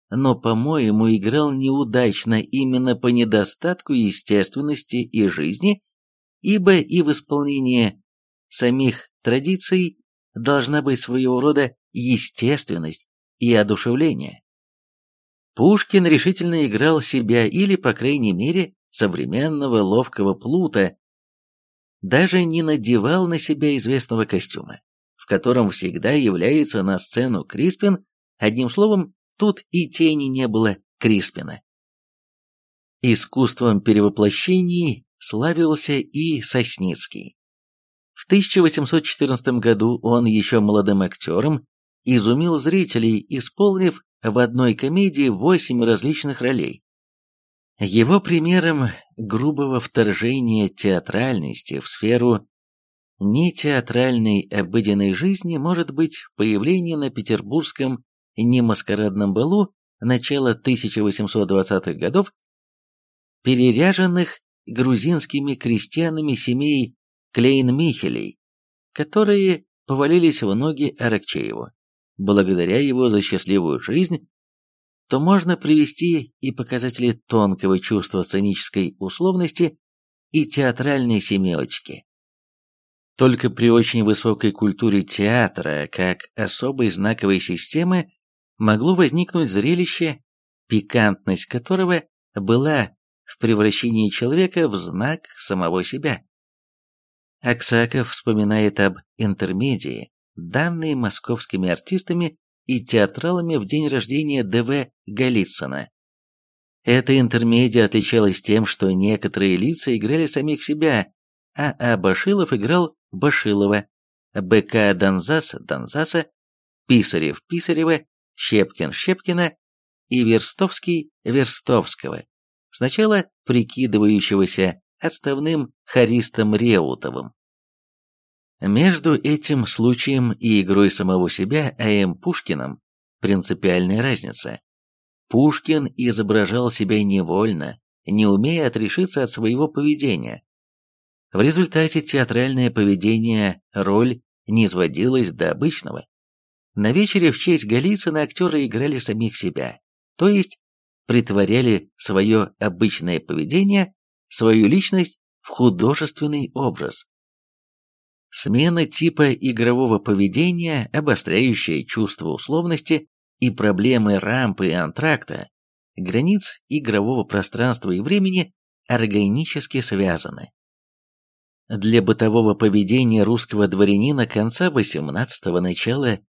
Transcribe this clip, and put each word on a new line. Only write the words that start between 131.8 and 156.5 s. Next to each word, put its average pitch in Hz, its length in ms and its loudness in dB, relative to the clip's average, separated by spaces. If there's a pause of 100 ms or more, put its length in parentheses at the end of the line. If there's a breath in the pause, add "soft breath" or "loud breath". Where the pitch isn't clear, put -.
М 98 260 2
Пушкиным 69 640 -8 (400)
принципиальная 95 800 0
разница. 98 600 -6 (640)
Пушкин 147 680 0
изображал 110 760 0
себя 107 320 0
невольно, 92 760 -2 (260)
не 104 200 2
умея 131 420 2
отрешиться 131 560 -2
от 120 60 -4
своего 123 380 -2
поведения. 135 760 -4 (920)
В 95 80 2
результате 160 600 0
театральное 127 720 0
поведение, 107 920 0 (120)
роль 110 480 0 (260)
низводилась 101 840 0
до 82 200 -2
обычного. - 560 -6 (680)
На 107 160 0
вечере 180 400 2
в 120 60 -4
честь 147 280 0
Голицына 151 560 0
актёры 156 440 -2
играли 123 340 -4
самих 110 360 -4
себя, 65 440 -6 (360)
то 185 140 2
есть 202 300 -2 (480)
притворяли 113 920 2
своё 104 640 2
обычное 87 600 -2
поведение, 180 760 0 (360)
свою 110 380 4
личность 185 520 0 (220)
в - 80 -20
художественный 135 1040 0